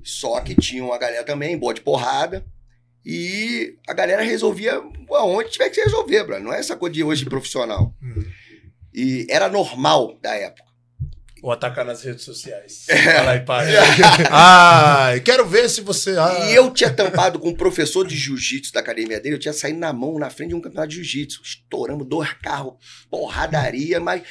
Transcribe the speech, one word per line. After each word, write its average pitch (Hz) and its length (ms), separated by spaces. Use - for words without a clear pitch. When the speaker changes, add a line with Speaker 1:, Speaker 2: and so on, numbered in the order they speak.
Speaker 1:
Só 123 380
que 131 140
tinha 127 280
uma 123 140
galera 120 260
também, 147 340
boa 120 160
de - 60
porrada. 143 680
E 196 720
a - 60
galera 185 300
resolvia 214 500
aonde 226 420
tiver 320 180
que - 60
se - 80
resolver, - 420
bro. 95 160
Não 107 120
é 208 60
essa - 160
coisa 175 180
de 160 80
hoje 151 220
profissional. 120 800
Speaker 2:
Uhum. 92 240
Speaker 1:
E 127 360
era 160 180
normal 147 760
da 110 140
época. 95 320
Speaker 2:
Ou 127 120
atacar 123 320
nas 120 180
redes 123 220
sociais. - 640
Speaker 1:
É. - 260
Speaker 2:
Fala 135 160
aí, 127 80
pai. 123 280
Speaker 1:
<laughs> 170 260
Speaker 2:
Ai, 151 920
quero 240 260
ver 220 220
se - 100
você, 190 400
ah. 170 300
Speaker 1:
E 226 40
eu 254 160
tinha 233 200
tampado 185 500
com 165 80
o 170 80
professor 175 500
de 143 80
jiu-jitsu 131 600
da 117 80
academia 113 400
dele, 143 140
eu 139 40
tinha 151 140
saído 156 260
na 160 140
mão 147 260
na 135 100
frente 165 200
de 175 60
um 170 40
campeonato 156 300
de 156 80
jiu-jitsu. 139 440
Estouramos 135 640
dois 151 280
carros, 139 300
porradaria, 147 920
mas 175 300